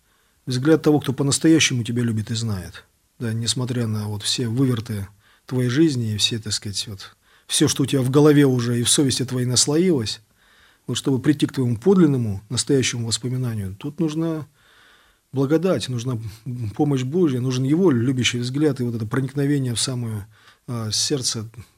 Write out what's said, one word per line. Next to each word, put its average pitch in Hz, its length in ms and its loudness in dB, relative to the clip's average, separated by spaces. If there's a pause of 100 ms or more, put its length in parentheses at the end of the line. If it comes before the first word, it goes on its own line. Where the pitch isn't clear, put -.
(460)
взгляд 135 360 2
того, 151 180 4
кто 135 120 -4
по-настоящему 139 720 2
тебя 117 180 -2
любит 110 280 -2
и 113 40 -4
знает. 101 500 -6 (340)
Да, 113 140 -6
несмотря 117 540 -4
на 107 200 -4
вот 104 160 -6
все 123 260 -2
выверты 113 580 -2 (400)
твоей 127 220 0
жизни 123 460 2
и - 20 -4
все, 113 220 -2
так 107 140 -8
сказать, - 360 -6
вот - 280 -16 (300)
всё, - 220 2
что - 140 0
у 131 40 0
тебя 135 160 0
в 127 80 0
голове 147 360 8
уже 120 340 2
и - 20 0
в 117 60 -2
совести 135 360 2
твоей 123 220 -2
наслоилось, 143 760 2 (640)
вот 120 100 -4
чтобы 135 240 0
прийти 151 260 2
к 151 60 -4
твоему 120 240 0
подлинному, 135 720 4
настоящему 123 580 0
воспоминанию, 113 720 -4
тут 147 220 -8
нужна 160 460 -4 (840)
благодать, 147 560 0
нужна 123 300 -4 (560)
помощь 147 280 2
Божья, 139 380 0
нужен 127 240 -2
Его 160 260 4
любящий 120 480 0
взгляд 131 420 0
и 120 40 -2
вот 120 100 -4
это 113 120 -4
проникновение 135 680 -2
в 104 60 -4
самое, 113 460 -6 (400)
а, 113 240 -6
сердце 117 580 -4 (300)